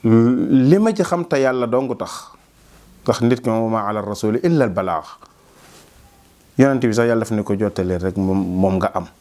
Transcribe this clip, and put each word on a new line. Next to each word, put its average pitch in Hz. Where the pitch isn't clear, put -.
li 127
ma 220
ci -
xam 170
te 143
Yàlla 127
dong 123
tax. -
Ndax -
nit 123
ki 123
moom, 113
"وما 110
على 104
الرسول 104
إلا 160
البلاغ." 90
Yonent 135
bi 110
sax 117
Yàlla 117
daf 117
ne 107
ko 101
jottali 95
rek, 92
moom, 95
moom 95
nga 87
am. 92